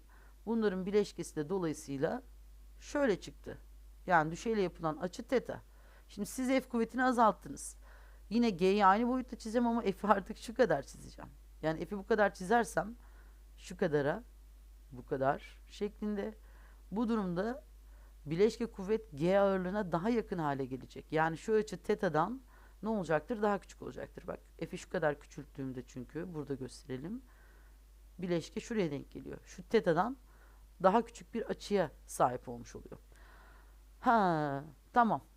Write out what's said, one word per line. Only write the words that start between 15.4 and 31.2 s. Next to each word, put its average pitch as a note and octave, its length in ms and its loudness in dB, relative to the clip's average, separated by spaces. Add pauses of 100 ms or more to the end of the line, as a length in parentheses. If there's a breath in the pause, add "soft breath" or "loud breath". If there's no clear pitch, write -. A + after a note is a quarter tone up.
şeklinde. G#3 640 -6 (560 soft breath)
Bu G#3+ 180 -2
durumda G#3+ 560 -2 (640 soft breath)
bileşke G#3 400 2
kuvvet G#3+ 460 -4
G E3+ 260 4
ağırlığına F#3+ 540 2
daha F3 180 0
yakın A3 280 -2
hale C#3+ 260 -2
gelecek. C3 480 -12
Yani D#3+ 260 2
şu - 160 -2
açı G#3 280 0
teta'dan G3+ 600 0 (400 soft breath)
ne G3+ 60 -4
olacaktır? G3 540 -2
Daha G#3 160 2
küçük - 240 -18
olacaktır. - 440 -12
Bak - 140 -8 (300)
F'i F3+ 80 -8
şu - 120 -18
kadar D#3 300 0
küçülttüğümde C3 640 -10
çünkü D#3 480 -10
burada C#3+ 200 -6
gösterelim. C3 680 -10 (960 soft breath)
Bileşke F3 420 -4
şuraya G3+ 300 0
denk C3+ 200 -8
geliyor. - 340 -12
Şu - 240 -18
teta'dan F#3 480 4 (640 soft breath)
daha F#3+ 200 6
küçük - 320 -12